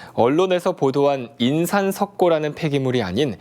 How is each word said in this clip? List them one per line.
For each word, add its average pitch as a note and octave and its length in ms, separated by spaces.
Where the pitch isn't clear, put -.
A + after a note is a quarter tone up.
언론에서 F3 600
보도한 C#3 560
인산석고라는 E3+ 1120
폐기물이 C3+ 480
아닌 G2+ 400